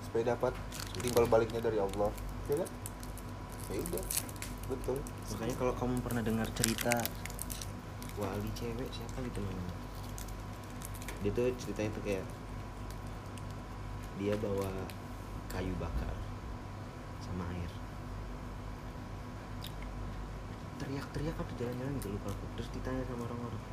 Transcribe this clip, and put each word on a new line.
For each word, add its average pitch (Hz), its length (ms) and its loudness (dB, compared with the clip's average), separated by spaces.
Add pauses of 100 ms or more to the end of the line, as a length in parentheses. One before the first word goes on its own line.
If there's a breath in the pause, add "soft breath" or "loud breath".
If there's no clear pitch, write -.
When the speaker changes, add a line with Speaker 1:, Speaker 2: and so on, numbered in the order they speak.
Speaker 1:
Supaya 117 320 4
dapat 123 160 6 (480)
timbal 120 320 8
baliknya 113 320 8
dari 110 160 6
Allah, 98 320 4 (400)
ya 147 80 6
kan? 185 100 2 (1000)
Ya 95 80 0
udah, - 240 0 (640)
betul. 127 300 2 (400)
Speaker 2:
Makanya 117 180 2
kalau 127 240 4
kamu 123 240 4
pernah 117 220 2
dengar 110 260 4
cerita 113 400 4 (1300)
wali 104 400 0
cewek, 120 320 -2
siapa - 340 -4
gitu 104 160 -2
namanya? 92 360 -2 (1500)
Dia 101 100 4
tuh 123 300 6
ceritanya 107 320 0
tuh 104 100 -2
kayak 98 220 2 (1900)
dia 101 240 4
bawa 98 280 2 (840)
kayu 92 240 0
bakar - 360 0 (1080)
sama 90 320 -2
air. 87 180 -2 (3000)
Teriak-teriak 139 560 0
apa 170 140 -2 (100)
jalan-jalan 123 400 0
gitu, 101 80 0
lupa 101 240 -2
aku. - 120 -4 (120)
Terus 117 160 -2
ditanya 127 320 0
sama 123 240 -2
orang-orang 120 440 -2